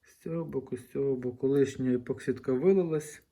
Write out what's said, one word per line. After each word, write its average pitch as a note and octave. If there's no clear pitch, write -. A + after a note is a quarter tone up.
З -
цього E3
боку, C3
з -
цього C#3
боку B2
лишня C3+
епоксидка B2
вилилась D#3+